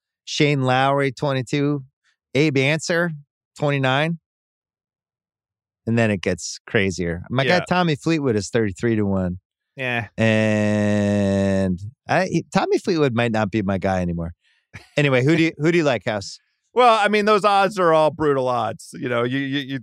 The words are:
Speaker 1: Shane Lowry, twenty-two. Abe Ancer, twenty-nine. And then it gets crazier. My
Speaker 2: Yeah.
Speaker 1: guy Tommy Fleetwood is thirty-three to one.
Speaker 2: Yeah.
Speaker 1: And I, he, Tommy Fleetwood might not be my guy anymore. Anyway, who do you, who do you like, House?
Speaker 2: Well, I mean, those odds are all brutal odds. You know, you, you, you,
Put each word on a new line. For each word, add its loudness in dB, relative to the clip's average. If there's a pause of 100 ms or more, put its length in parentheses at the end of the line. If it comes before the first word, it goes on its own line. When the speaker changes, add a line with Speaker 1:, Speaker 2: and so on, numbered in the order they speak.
(240)
Speaker 1:
Shane 0
Lowry, 2
twenty-two. -4 (500)
Abe 2
Ancer, 0 (460)
twenty-nine. 0 (1700)
And 0
then 4
it -2
gets -4
crazier. -2
My 0
Speaker 2:
Yeah. 2
Speaker 1:
guy -6
Tommy 2
Fleetwood 0
is -4
thirty-three 0
to 0
one. -2 (360)
Speaker 2:
Yeah. -4 (100)
Speaker 1:
And 0 (280)
I, 0
he, -2
Tommy 0
Fleetwood 0
might 0
not 0
be 0
my -2
guy -2
anymore. -4 (640)
Anyway, 2
who 4
do 4
you, 0
who 0
do 2
you 2
like, 0
House? -6 (340)
Speaker 2:
Well, 4
I 2
mean, 0
those 2
odds 2
are 4
all 4
brutal 0
odds. -4
You -8
know, 0
you, -2
you, -4
you, -8